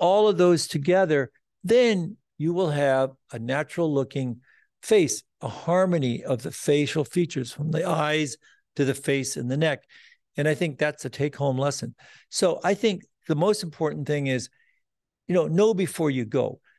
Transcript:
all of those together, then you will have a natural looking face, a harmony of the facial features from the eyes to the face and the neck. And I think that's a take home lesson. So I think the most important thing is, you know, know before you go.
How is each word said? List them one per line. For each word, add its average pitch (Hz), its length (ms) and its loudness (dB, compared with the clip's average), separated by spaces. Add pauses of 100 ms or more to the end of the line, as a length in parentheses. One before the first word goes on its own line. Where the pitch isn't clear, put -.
all 196 280 4
of 196 80 2
those 175 300 4
together, 156 640 2 (320)
then 214 540 2 (220)
you 160 140 0
will 175 180 2
have 135 420 2 (200)
a 120 60 -8
natural 147 560 -2
looking 131 460 -2 (420)
face, 185 400 2 (180)
a - 80 -8
harmony 165 760 0
of 120 180 -2
the - 80 -8
facial 147 540 0
features 147 480 -4
from 151 180 -6
the 160 180 -2
eyes 156 480 -2 (400)
to 143 80 2
the 135 100 0
face 139 420 -2
and 127 120 -6
the 135 80 -2
neck. 151 280 -2 (520)
And 151 120 0
I 151 60 2
think 156 240 -4
that's 151 260 -4
a 135 60 -6
take 143 260 -4
home 135 220 -2
lesson. 139 360 -4 (360)
So 165 340 0
I 190 100 2
think 196 300 -2 (240)
the 156 80 0
most 208 260 0
important 151 440 -6
thing 143 200 -2
is, 131 220 -2 (800)
you 180 60 0
know, 165 120 2
know 196 260 4
before 175 380 0
you 127 140 -2
go. 113 360 -2 (180)